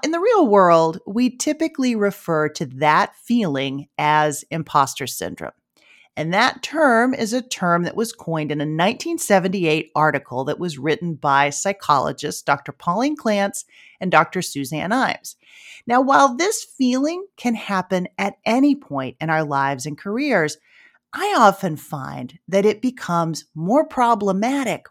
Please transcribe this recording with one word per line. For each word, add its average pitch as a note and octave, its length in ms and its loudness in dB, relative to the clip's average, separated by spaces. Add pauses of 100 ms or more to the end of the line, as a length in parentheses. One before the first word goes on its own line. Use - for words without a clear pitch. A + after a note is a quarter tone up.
in D#4 80 -2
the E4+ 80 -2
real G4+ 260 4
world, E3+ 600 6
we A#3+ 300 -2
typically D4+ 600 -2
refer E3+ 540 0
to D3+ 160 -8
that D3+ 500 2
feeling C#3+ 720 -2 (100)
as D3+ 520 2
imposter C#3+ 560 -2
syndrome. - 460 -10 (640)
And D#3+ 160 -4
that A3+ 300 0
term C4 500 2
is G#3+ 200 -4
a B3 100 -2
term F3 400 0
that E3+ 140 -4
was A3 160 -4
coined D#3 400 -4
in D3 80 -2
a D3 60 -2
nineteen G3 520 -2
seventy-eight F3+ 760 0
article C#3 480 0
that D3 160 -4
was D#3+ 180 -6
written D3+ 380 -4
by C#3+ 340 2
psychologists - 920 -2
Doctor - 280 -2
Pauline A#3+ 460 -2
Clance G3+ 480 -2 (360)
and F#3 120 -2
Doctor E3 280 4
Suzanne D#3 500 -6
Imes. - 440 -2 (540)
Now, A#3+ 120 4
while C4+ 360 4
this F#4 280 -2
feeling C#4 640 -2 (100)
can A#3+ 200 -2
happen F#3 500 -2 (100)
at G3 180 -4 (120)
any C4+ 300 4
point C3+ 440 -8
in D#3 80 -4
our D#3 140 2
lives C#3 440 -2
and D3+ 120 -8
careers, G#3 580 -2 (560)
I G4 240 -4
often G3 400 4
find C#3 680 -12
that G3 180 2
it G#3+ 160 0
becomes E3+ 680 -4 (100)
more G#3 280 2
problematic A#3 1080 -2